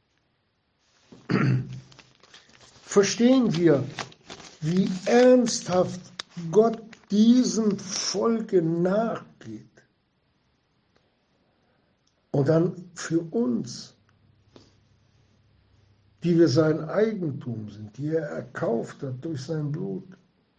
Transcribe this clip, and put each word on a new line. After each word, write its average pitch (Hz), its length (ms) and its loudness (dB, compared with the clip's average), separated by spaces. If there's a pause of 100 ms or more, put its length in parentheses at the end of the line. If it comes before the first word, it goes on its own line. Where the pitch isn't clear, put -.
(1300)
<clears throat> - 400 0 (1120)
Verstehen 233 760 2
wir, 156 260 4 (760)
wie 180 320 0 (140)
ernsthaft 233 960 4 (500)
Gott 220 300 4 (300)
diesem 214 680 4
Volke 208 800 -2
nachgeht? 170 1040 -4 (2750)
Und 139 180 0
dann 165 240 2 (200)
für - 280 -4
uns, 233 760 -6 (2250)
die 170 140 2
wir 165 120 6
sein 156 400 2
Eigentum 147 800 -4
sind, 104 280 -18
die 147 120 -6
er 160 180 -2
erkauft 170 720 -6
hat 127 220 -10
durch 156 200 -8
sein 156 280 -6
Blut, 185 320 -8 (560)